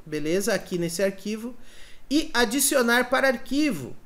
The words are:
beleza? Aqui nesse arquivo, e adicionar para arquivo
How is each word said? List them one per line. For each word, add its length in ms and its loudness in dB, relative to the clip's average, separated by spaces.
beleza? 520 0
Aqui 240 -2
nesse 240 0
arquivo, 520 -4
e 240 0
adicionar 760 4
para 160 4
arquivo 680 0